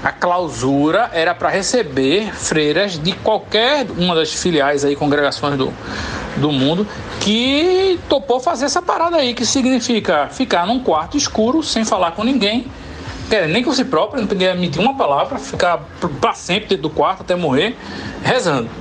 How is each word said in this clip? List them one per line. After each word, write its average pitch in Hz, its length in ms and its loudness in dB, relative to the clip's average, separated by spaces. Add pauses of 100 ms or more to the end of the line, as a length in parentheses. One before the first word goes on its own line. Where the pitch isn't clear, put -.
A 143 80 0
Clausura 156 1000 2
era 170 200 2
pra 170 140 -2
receber 175 880 0
freiras 160 680 0
de 180 120 -2
qualquer 226 720 0 (120)
uma 180 160 0
das 160 200 0
filiais 143 500 2
aí, 143 140 2
congregações 143 600 0
do, 131 140 0 (640)
do 143 160 2
mundo, 147 340 2 (360)
que 320 760 2 (120)
topou 277 280 2
fazer 269 280 0
essa 339 160 0
parada 339 340 0
aí, 254 180 2
que 233 120 -2
significa 226 840 2
ficar 180 400 0
num 254 140 0
quarto 165 340 0
escuro, 277 480 0
sem 226 220 -2
falar 185 260 2
com 208 140 -4
ninguém, 240 400 2 (640)
quer 214 140 4
dizer, 156 100 0
nem 240 100 2
com 302 80 0
si 269 140 0
próprio, 208 340 0
não 202 80 -2
podia 185 240 2
emitir 175 300 -2
uma 269 160 2
palavra, 147 420 0
ficar 170 400 0 (400)
pra 226 140 2
sempre 196 340 -4
dentro 175 160 0
do 156 60 -2
quarto 165 320 0
até 180 160 -2
morrer, 170 400 0 (440)
rezando 156 480 0 (120)